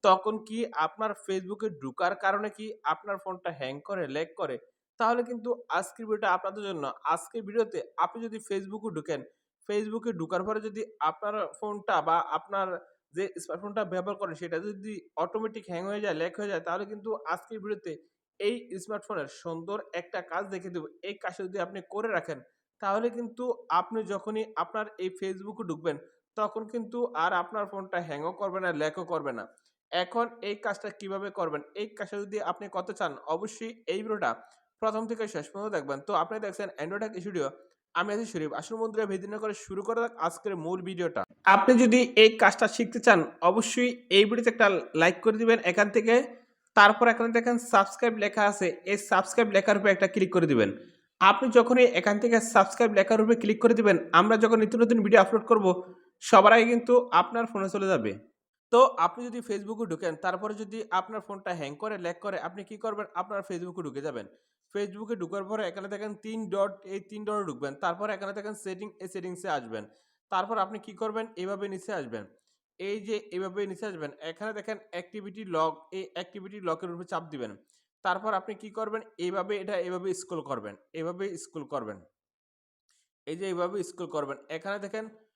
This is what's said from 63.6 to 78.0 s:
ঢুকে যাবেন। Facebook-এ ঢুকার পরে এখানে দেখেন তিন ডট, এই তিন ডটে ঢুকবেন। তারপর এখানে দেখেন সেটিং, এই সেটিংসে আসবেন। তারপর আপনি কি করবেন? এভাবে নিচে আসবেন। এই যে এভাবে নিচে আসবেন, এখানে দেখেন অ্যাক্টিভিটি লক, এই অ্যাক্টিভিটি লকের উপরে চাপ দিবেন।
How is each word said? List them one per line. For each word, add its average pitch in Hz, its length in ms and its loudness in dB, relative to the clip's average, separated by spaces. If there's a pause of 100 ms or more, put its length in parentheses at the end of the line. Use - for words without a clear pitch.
ঢুকে 135 200 -10
যাবেন। 123 200 -8 (480)
Facebook-এ 208 480 -8
ঢুকার 190 280 -8
পরে 220 200 -4
এখানে 190 240 -12
দেখেন 208 180 -10 (120)
তিন 220 140 -8 (160)
ডট, 196 180 0 (220)
এই 196 60 -8 (100)
তিন 208 160 -12
ডটে 208 220 -4
ঢুকবেন। 139 240 -6 (120)
তারপর 180 220 -2 (100)
এখানে 196 220 -10
দেখেন 208 160 -10 (100)
সেটিং, 190 240 -10 (160)
এই 185 100 -12
সেটিংসে 180 340 -10 (100)
আসবেন। 113 260 -8 (480)
তারপর 196 320 -2
আপনি 208 220 -10
কি 214 60 -18 (100)
করবেন? 220 220 -4 (180)
এভাবে 196 220 -6 (100)
নিচে 185 180 -10 (100)
আসবেন। 110 240 -10 (540)
এই 202 260 -6
যে 214 100 -4 (200)
এভাবে 190 240 -6 (100)
নিচে 185 200 -10
আসবেন, 156 200 -10 (200)
এখানে 208 280 -10
দেখেন 208 180 -8 (160)
অ্যাক্টিভিটি 190 500 -12 (140)
লক, 160 160 2 (260)
এই 190 60 -8 (120)
অ্যাক্টিভিটি 190 420 -14 (100)
লকের 165 240 -4
উপরে 175 200 -12
চাপ 170 200 -6
দিবেন। 120 200 -8 (520)